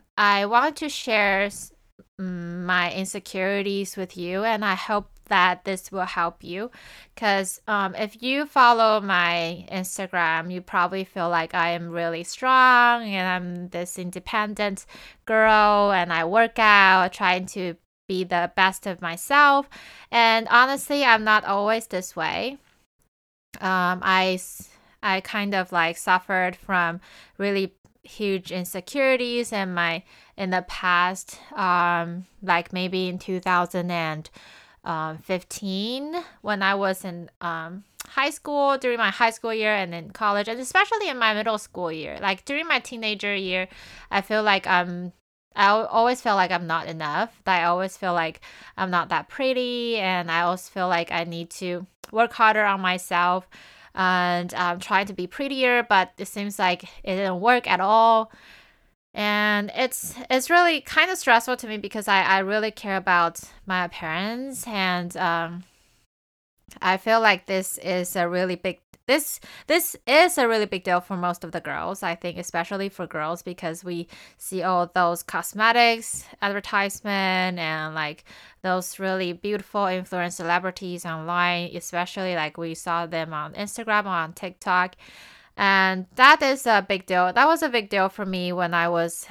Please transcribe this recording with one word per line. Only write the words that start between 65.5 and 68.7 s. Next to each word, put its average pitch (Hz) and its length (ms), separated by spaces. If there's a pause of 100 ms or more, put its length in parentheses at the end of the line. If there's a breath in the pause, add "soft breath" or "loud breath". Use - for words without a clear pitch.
I 190 180
feel 220 220
like 208 280
this 190 320
is 180 360
a 175 140
really 180 260
big, 180 240 (280)